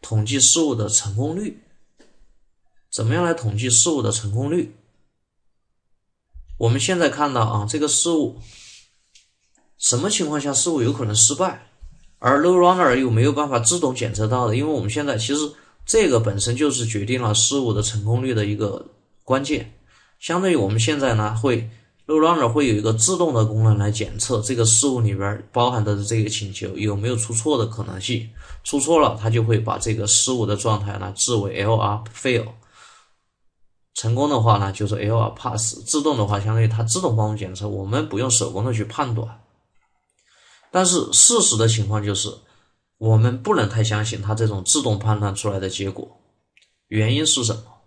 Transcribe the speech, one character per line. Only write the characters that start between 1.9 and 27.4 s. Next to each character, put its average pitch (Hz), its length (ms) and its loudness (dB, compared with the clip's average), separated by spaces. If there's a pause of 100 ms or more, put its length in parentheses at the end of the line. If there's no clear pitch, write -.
怎 113 160 -2
么 120 80 2
样 175 100 2
来 170 80 2
统 110 240 -2
计 120 140 -2
事 143 180 6
物 147 140 0
的 107 100 0
成 107 180 -4
功 127 200 -2
率？ 175 260 -2 (1800)
我 117 100 2
们 123 100 2
现 180 220 0
在 156 80 4
看 143 240 0
到 127 80 0
啊， 110 260 0
这 151 120 -4
个 147 100 0
事 - 220 0
物 147 280 0 (1400)
什 - 200 0
么 180 120 0
情 180 180 -2
况 151 100 -2
下 139 140 -4
事 131 160 0
物 156 140 0
有 117 100 2
可 117 140 -4
能 107 100 -2
失 143 180 4
败， - 360 -4 (480)
而 139 240 4
load 180 160 6
runner 175 360 6
又 131 160 0
没 113 120 4
有 143 100 4
办 147 160 -2
法 131 100 0
自 175 220 0
动 131 140 0
检 110 180 -4
测 107 160 -2
到 123 180 2
的， 107 80 0
因 139 120 0
为 156 40 -2
我 147 80 -2
们 101 120 -4
现 147 160 -4
在 131 100 -2
其 113 180 -2
实 147 160 -2 (360)
这 214 200 4
个 123 140 4
本 107 180 -2
身 117 160 -2
就 143 160 2
是 123 140 -4
决 107 220 -2
定 123 160 -2
了 107 120 0
事 139 240 2
物 123 140 0
的 104 80 0
成 104 240 -4
功 117 180 0
率 131 120 -2
的 107 100 0
一 104 100 -2
个 104 320 -4 (360)
关 131 200 0
键。 139 300 -4 (460)
相 175 240 -2
当 190 100 4
于 - 20 4
我 104 140 2
们 110 100 0
现 143 220 0
在 127 140 2
呢， 107 200 0
会， 113 360 0 (360)
load 156 140 2
runner 160 260 4
会 131 220 2
有 110 60 2
一 104 80 0
个 110 100 2
自 180 240 0
动 170 160 2
的 110 140 2
功 110 180 2
能 110 140 6
来 101 120 0
检 107 280 -6
测 107 240 -2
这 131 120 -2
个 117 120 2
事 120 200 4
物 127 140 0
里 107 140 0
边 101 360 -4
包 120 200 2
含 117 120 -2
的 101 220 -2
这 113 180 0
个 104 60 -2
请 101 240 -6
求 98 240 -10
有 104 180 -2
没 101 140 -4
有 123 80 -2
出 113 160 -4
错 139 260 0